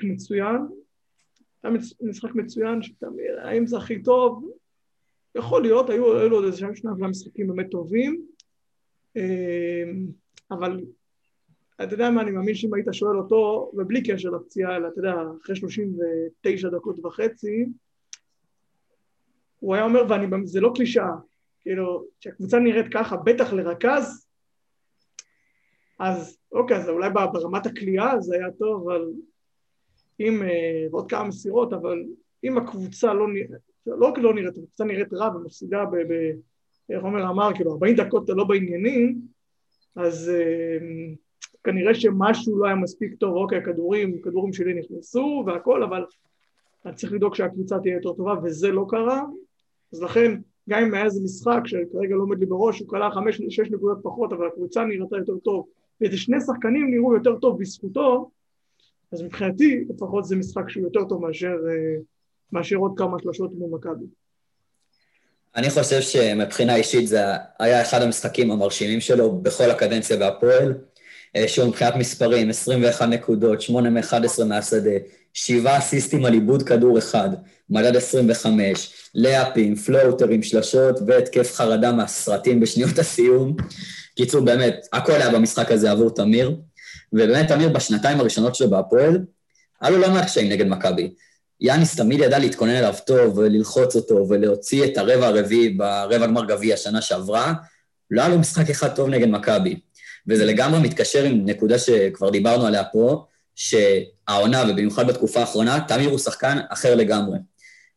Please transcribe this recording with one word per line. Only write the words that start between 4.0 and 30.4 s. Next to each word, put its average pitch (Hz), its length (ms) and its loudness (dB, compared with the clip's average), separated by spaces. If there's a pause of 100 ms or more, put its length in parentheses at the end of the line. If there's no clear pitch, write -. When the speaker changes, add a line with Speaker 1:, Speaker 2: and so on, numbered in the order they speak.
Speaker 1:
טוב? 247 480 0 (840)
יכול 120 280 0
להיות, 240 280 2
היו, 233 280 2
היו 226 100 2
לו 226 80 2
עוד 202 80 0
איזה 185 120 -4
שניים 196 540 -10
משחקים 190 360 -10
באמת 185 240 -6
טובים, 233 560 -4 (880)
אה, 175 680 -6 (680)
אבל 180 300 -8 (1000)
אתה 190 120 -8
יודע 233 160 -2
מה, 233 120 0
אני 208 80 -4
מאמין 196 240 -4
שאם 208 200 -6
היית 220 180 -4
שואל 208 260 -2
אותו, 214 560 -2
ובלי 196 280 -4
קשר 185 280 -4
לפציעה, 180 460 -6
אלא, 170 120 -6
אתה 165 100 -12
יודע, 185 160 -4 (280)
אחרי 196 140 -10
שלושים 196 380 -8
ותשע 170 720 -4
דקות 170 360 -8
וחצי, 220 640 -6 (1900)
הוא 190 140 -4
היה 214 100 0
אומר, 233 240 2
ואני, 196 380 -2
זה 175 140 -4
לא 233 140 2
קלישאה, 214 380 -2 (540)
כאילו, 185 380 -6 (160)
כשהקבוצה 190 380 -4
נראית 226 340 2
ככה, 214 240 -4
בטח 226 360 0
לרכז, 196 760 -4 (1700)
אז 185 400 -6 (140)
אוקיי, 240 240 0
אז 175 120 -6
אולי 180 220 -4
ב-, 190 220 0
ברמת 185 340 -6
הקליעה 208 540 -2
זה 175 160 -4
היה 180 220 -6
טוב, 208 320 -4
אבל 165 200 -4 (1120)
אם, 214 220 -2